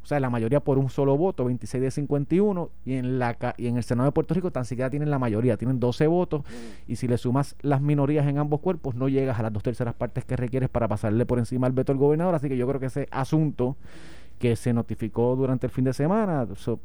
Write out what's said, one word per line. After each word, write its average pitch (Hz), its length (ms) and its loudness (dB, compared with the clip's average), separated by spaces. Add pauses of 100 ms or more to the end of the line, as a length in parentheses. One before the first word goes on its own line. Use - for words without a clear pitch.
o - 40 -14
sea, 147 140 0
la 131 100 0
mayoría 120 300 2
por 135 200 2
un 135 100 2
solo 139 260 2
voto, 160 300 0
veintiséis 123 360 -2
de 131 100 0
cincuenta 143 440 0
y 180 40 6
uno, 196 320 0 (120)
y 127 120 -4
en 127 240 0
la 120 160 0
ca-, 120 220 -4
y 120 100 -4
en 120 100 0
el 120 60 0
Senado 123 240 2
de 147 40 4
Puerto 156 220 0
Rico 175 180 0
tan 127 140 -4
siquiera 127 240 -2
tienen 147 220 -2
la 143 80 0
mayoría, 117 360 2
tienen 123 240 0
doce 123 280 2
votos, 165 340 0 (460)
y 113 100 -4
si 123 100 -2
le 120 100 2
sumas 131 440 0
las 139 180 2
minorías 143 480 2
en 143 100 0
ambos 147 220 0
cuerpos, 156 360 -2
no 127 120 0
llegas 135 320 2
a 113 40 0
las 110 100 -2
dos 104 100 -4
terceras 117 300 -2
partes - 320 -6
que 131 100 -4
requieres 127 320 0
para 113 220 0
pasarle 110 360 2
por 120 140 0
encima 127 280 0
al 131 60 2
veto 127 200 0
al 135 60 0
gobernador. 156 360 4
Así 143 140 -2
que 131 80 -2
yo 123 100 0
creo 139 120 -2
que 131 80 -4
ese 131 240 -4
asunto 135 640 0 (640)
que 117 160 2
se 123 180 0
notificó 117 640 0
durante 131 320 0
el 113 40 -2
fin 127 140 0
de 131 80 2
semana, 165 580 0
eso, 107 340 -4